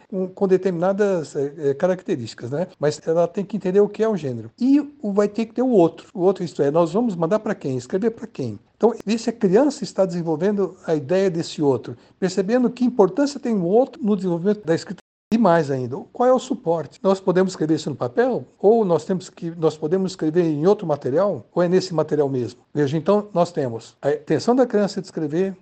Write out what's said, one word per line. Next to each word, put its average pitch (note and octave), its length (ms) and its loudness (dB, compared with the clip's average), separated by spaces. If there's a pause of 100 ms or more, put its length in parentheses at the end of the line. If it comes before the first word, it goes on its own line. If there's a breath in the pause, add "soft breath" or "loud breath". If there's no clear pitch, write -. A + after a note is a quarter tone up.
com, F#3 200 -6
com F#3+ 200 -4
determinadas, F#3 880 0
é, D3 220 -4
é, C#3+ 160 0
características, C#3+ 800 -4
né? E3+ 160 -4 (120)
Mas D3 260 -2
ela E3 220 2
tem F#3+ 160 -6
que F#3+ 140 -6
entender F#3+ 240 2
o G3+ 80 4
que G#3 140 -4
é A3 40 2
o A3 80 0
gênero. B2 440 -8
E C#4+ 420 2
o, G3+ 100 -4
vai G#3 160 2
ter A3 180 -4
que A3+ 80 -14
ter A#3+ 100 -2
o C4 60 2
outro. E3+ 440 4
O F#3 80 -6
outro, F#3+ 220 2
isto D#3+ 180 -6
é, C#3+ 100 2
nós E3 220 2
vamos A3 220 0
mandar E3+ 240 0
para G#3+ 160 -4
quem? C3 220 -4
Escrever F#3+ 340 -2
para - 160 -14
quem? A2 320 -8 (160)
Então, A3+ 200 2 (100)
ver A3 120 -2
se A3+ 120 -4
a A3+ 40 -4
criança A3 500 2
está F#3+ 220 -2
desenvolvendo F3 720 -2 (100)
a E3 80 0
ideia F3+ 340 0
desse E3 320 -6
outro, B2+ 360 0 (200 soft breath)
percebendo G#3 520 0
que B3 160 -2
importância B3 520 2
tem A#3+ 160 -4
o F#3 120 0
outro A#3+ 360 0
no G#3+ 140 0
desenvolvimento F#3+ 500 -2
da D#3+ 80 0
escrita. - 280 -6 (320)
E A3+ 40 2
mais E3+ 320 4
ainda, C3 280 -4 (160)
qual B3 160 2
é - 20 6
o B3+ 80 4
suporte? - 640 -4
Nós F#3+ 160 2
podemos F#3 320 2
escrever D#3+ 240 0
isso D#3 140 -6
no C3+ 80 -6
papel? F#3+ 480 -2 (120)
Ou A3 280 4
nós E3 180 2
temos - 260 -6
que, E3 220 -10
nós D#3+ 260 -2
podemos F#3 360 -2
escrever E3 320 0
em D3+ 200 0
outro G#3 220 2
material? D3 640 -2
Ou E3+ 80 0
é F3+ 60 4
nesse F3+ 260 0
material D3+ 360 0
mesmo? B2 320 -4 (120)
Veja, D3 240 0
então, G3+ 360 0
nós F3 180 0
temos A#2+ 500 -6
a C#3 100 0
intenção D3+ 440 0
da B3+ 100 4
criança G3+ 360 -2
de - 60 -16
escrever, F3 540 -4